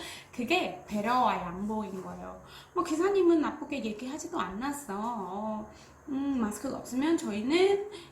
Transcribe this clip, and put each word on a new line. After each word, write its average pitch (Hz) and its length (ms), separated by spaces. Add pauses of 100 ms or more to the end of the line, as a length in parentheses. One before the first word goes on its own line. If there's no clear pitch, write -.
(340)
그게 247 520
배려와 208 560
양보인 190 600
거예요. 180 380 (320)
뭐 359 120
기사님은 339 560
나쁘게 240 440
얘기하지도 269 560
않았어. 208 560
어, 214 720 (400)
"음, 277 320
마스크가 220 380
없으면 294 400
저희는 320 720 (220)